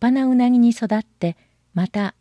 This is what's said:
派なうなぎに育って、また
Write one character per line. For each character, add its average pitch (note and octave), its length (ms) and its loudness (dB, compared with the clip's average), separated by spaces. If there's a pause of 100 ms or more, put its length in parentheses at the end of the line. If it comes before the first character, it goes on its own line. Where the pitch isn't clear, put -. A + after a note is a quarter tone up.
派 A#3+ 100 0
な C4 160 0
う B3+ 80 2
な B3 140 2
ぎ B3 80 2
に A#3 140 6
育 A3+ 240 -4
っ G#3+ 80 -4
て、 - 340 -6 (360)
ま F3+ 140 -2
た G3+ 340 -6